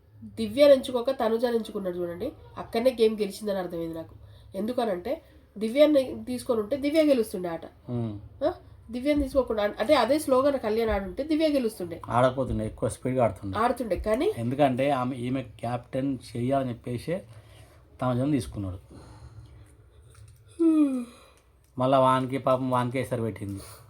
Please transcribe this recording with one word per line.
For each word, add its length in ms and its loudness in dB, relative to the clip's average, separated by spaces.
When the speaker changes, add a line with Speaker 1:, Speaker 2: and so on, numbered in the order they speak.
Speaker 1:
దివ్య 380 -2
ఎంచుకోక 500 6
తనుజ 320 0
ఎంచుకున్నాడు 540 -2
చూడండి, 340 -6
అక్కడనే 440 0
గేమ్ 180 4
గెలిచిందని 380 -4
అర్థమైంది 380 -6
నాకు. 200 -14
ఎందుకనంటే 680 -4
దివ్యాన్ని 680 2
తీసుకొని 360 -2
ఉంటే 160 -2
దివ్య 260 2
గెలుస్తుండే 460 2
ఆట. 160 -8
Speaker 2:
ఉమ్. 540 -6
Speaker 1:
ఆ? 100 0
దివ్యని 320 0
తీసుకోకుండా 400 0
అం-, 160 0
అంటే 160 4
అదే 240 4
స్లోగా 320 2
కళ్యాణ్ 380 0
ఆడుంటే 340 -4
దివ్య 240 2
గెలుస్తుండే. 580 -2
Speaker 2:
ఆడకపోతుండే, 600 0
ఎక్కువ 240 -4
స్పీడ్గా 340 -2
ఆడుతుండే. 360 -2
Speaker 1:
ఆడుతుండే, 360 0
కానీ 420 0
Speaker 2:
ఎందుకంటే 520 0
ఆమె, 260 -2
ఈమె 280 -4
కెప్టెన్ 760 -6
చేయాలని 320 0
చెప్పేసి 480 -6
తనుజను 300 0
తీసుకున్నాడు. 440 -4
Speaker 1:
హ్మ్. 460 4
Speaker 2:
మళ్ళా 220 4
వానికి 380 2
పాపం 340 0
వానికి 280 0
ఎసరు 220 -4
పెట్టింది, 400 -6